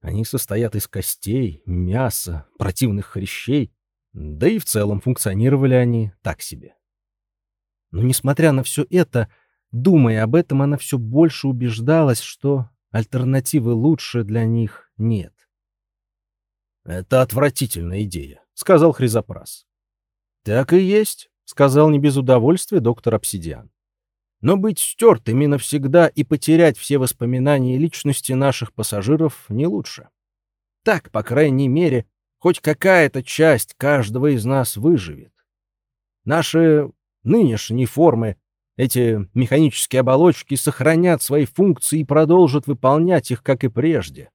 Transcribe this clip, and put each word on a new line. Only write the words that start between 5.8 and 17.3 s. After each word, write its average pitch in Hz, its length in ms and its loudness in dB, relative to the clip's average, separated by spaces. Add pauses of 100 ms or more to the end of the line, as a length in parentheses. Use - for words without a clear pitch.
так - 200 -8
себе. - 340 -18 (1160)
Но, 92 120 -4
несмотря 139 480 0
на 135 120 0
всё - 260 -6
это, 151 400 0 (420)
думая 120 520 2
об 113 120 0
этом, 147 260 0
она 143 160 0
всё - 200 -6
больше 135 500 0
убеждалась, 123 760 0
что 139 480 -4 (220)
альтернативы 123 840 -2
лучше 123 500 -2
для 110 220 -2
них 113 520 -4
нет. 107 360 -4 (1500)
«Это 92 360 -2
отвратительная 107 840 -2